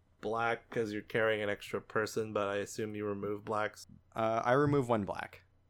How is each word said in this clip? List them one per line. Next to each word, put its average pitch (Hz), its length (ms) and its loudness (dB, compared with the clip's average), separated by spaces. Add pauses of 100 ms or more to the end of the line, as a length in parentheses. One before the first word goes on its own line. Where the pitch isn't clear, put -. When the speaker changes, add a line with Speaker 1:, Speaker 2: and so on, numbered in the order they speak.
(220)
Speaker 1:
black 113 500 0
'cause 113 200 -2
you're 104 120 -4
carrying 110 400 2
an 101 80 0
extra - 280 -4
person, 110 540 -2
but 104 140 2
I 101 80 0
assume 107 400 -4
you 104 100 -4
remove 104 400 -4
blacks. 107 400 -2 (300)
Speaker 2:
Uh, 113 280 2
I 120 100 4
remove 143 360 4
one 113 140 4
black. - 400 -8 (260)